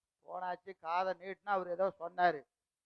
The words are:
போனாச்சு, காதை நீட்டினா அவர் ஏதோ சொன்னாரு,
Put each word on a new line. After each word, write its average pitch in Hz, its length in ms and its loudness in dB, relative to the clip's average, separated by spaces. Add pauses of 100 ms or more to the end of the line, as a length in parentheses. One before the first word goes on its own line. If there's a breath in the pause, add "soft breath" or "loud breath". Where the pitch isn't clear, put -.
(260)
போனாச்சு, 180 520 -10
காதை 180 360 0
நீட்டினா 180 300 -14
அவர் 190 240 0
ஏதோ 180 300 0
சொன்னாரு, 170 460 2 (420)